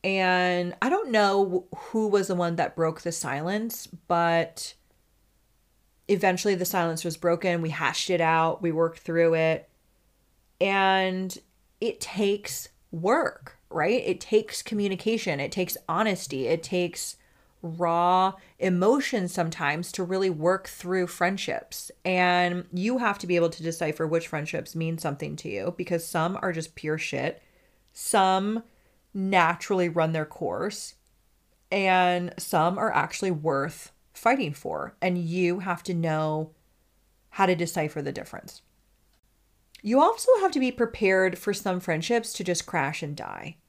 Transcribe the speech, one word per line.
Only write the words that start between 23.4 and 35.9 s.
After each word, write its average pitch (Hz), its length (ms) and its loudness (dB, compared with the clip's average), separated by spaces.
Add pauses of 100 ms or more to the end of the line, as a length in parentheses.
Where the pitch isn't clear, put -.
to 165 120 -14
decipher 160 440 -2
which 160 220 0
friendships 156 460 -6
mean 165 220 -2
something 147 400 -6
to - 140 -10
you, 98 260 -4
because 170 300 -4
some 175 340 -2
are 180 120 -2
just 160 220 -8
pure 151 220 -4
shit. 139 460 -4 (500)
Some 196 720 0 (500)
naturally 185 760 2
run 165 240 2
their 156 120 0
course, - 720 -6 (760)
and 185 680 4
some 175 400 2
are 220 140 0
actually - 380 0
worth 151 600 -2 (240)
fighting 226 400 0
for. - 480 -8
And 180 160 0
you 175 420 0
have 180 220 -6
to 185 120 -6